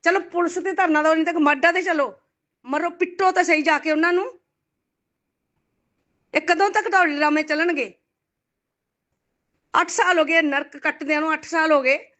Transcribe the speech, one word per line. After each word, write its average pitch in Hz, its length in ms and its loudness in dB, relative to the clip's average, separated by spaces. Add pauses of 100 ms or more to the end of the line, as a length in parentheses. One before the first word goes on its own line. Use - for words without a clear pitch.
ਚਲੋ 359 180 2
ਪੁਲਿਸ 349 340 -4
ਤੇ 359 180 -6
ਧਰਨਾ 320 300 0
ਦਿਓ, 320 120 2
ਨਹੀਂ 320 100 0
ਤਾਂ 339 80 -2
ਮਾਡਾ 302 400 2
ਤੇ 370 100 -2
ਚਲੋ, 294 300 -2 (540)
ਮਰੋ, 302 240 -4
ਪਿੱਟੋ 359 400 -2
ਤਾਂ 370 140 0
ਸਹੀ 311 180 2
ਜਾ 302 160 2
ਕੇ 311 140 -4
ਉਹਨਾਂ 330 200 2
ਨੂੰ। 359 140 0 (2000)
ਇਹ 302 60 4
ਕਦੋਂ 349 300 2
ਤੱਕ 427 180 -2
ਤੁਹਾਡੇ 349 280 2
ਡਰਾਮੇ 302 260 0
ਚੱਲਣਗੇ? 302 500 -2 (1900)
ਅੱਠ 349 100 -2
ਸਾਲ 359 280 2
ਹੋ 302 60 4
ਗਏ 330 180 2
ਨਰਕ 285 340 -4
ਕੱਟਦਿਆਂ 302 440 -4
ਨੂੰ, 311 140 -2
ਅੱਠ 302 100 -8
ਸਾਲ 320 280 0
ਹੋ 285 100 4
ਗਏ 262 160 0 (220)